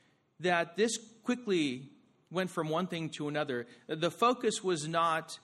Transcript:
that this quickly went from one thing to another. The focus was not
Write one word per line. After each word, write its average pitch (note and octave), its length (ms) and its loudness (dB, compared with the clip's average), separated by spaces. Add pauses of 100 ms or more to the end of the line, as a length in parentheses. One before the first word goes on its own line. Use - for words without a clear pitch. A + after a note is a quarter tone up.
(400)
that E3+ 360 0
this A3+ 220 2 (240)
quickly F3 680 0 (420)
went F#3 180 -2
from D#3+ 180 -2
one E3+ 200 0
thing D#3+ 220 -4
to D3+ 180 -6
another. C#3 400 -2 (180)
The D#3+ 240 0
focus A#3 540 2
was D#3+ 240 0
not E3 560 2